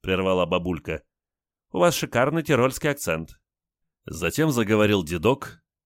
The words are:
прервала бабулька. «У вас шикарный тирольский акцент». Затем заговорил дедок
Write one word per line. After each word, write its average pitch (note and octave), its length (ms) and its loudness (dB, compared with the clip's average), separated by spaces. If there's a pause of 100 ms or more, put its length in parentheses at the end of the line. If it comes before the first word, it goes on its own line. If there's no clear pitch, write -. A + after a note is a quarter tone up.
прервала F#2 460 0
бабулька. E2+ 580 -4 (680)
«У - 60 -4
вас F3 160 4
шикарный D3 480 0
тирольский C3+ 480 0
акцент». E2 500 -6 (640)
Затем F2 440 -2
заговорил G#2+ 540 2
дедок F2 580 -2 (240)